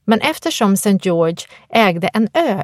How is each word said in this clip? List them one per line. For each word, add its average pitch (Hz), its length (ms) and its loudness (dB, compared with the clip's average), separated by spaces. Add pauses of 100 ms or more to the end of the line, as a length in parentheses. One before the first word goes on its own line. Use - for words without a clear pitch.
Men 220 160 2
eftersom 254 560 0
Saint 196 280 0
George 170 400 0 (240)
ägde 185 380 0
en 214 260 0
ö 277 300 0